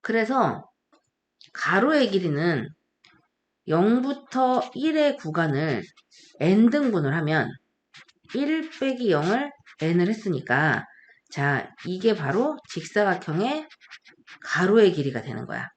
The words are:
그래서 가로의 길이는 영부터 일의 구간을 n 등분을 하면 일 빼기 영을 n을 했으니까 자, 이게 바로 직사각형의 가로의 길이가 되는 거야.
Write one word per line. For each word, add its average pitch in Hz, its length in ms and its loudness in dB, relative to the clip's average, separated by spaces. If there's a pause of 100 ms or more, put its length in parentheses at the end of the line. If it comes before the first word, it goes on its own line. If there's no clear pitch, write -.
그래서 220 640 -2 (840)
가로의 247 560 2
길이는 165 580 0 (1000)
영부터 254 1040 0
일의 302 440 0
구간을 156 680 -2 (560)
n 202 300 6
등분을 208 460 0
하면 156 340 0 (840)
일 311 360 -2 (100)
빼기 247 320 0
영을 208 400 0 (280)
n을 170 300 2
했으니까 151 760 0 (480)
자, 143 400 -2 (140)
이게 190 300 0
바로 196 420 -2 (120)
직사각형의 202 1000 -2 (760)
가로의 190 520 4
길이가 135 280 -4
되는 117 240 -8
거야. 120 320 -8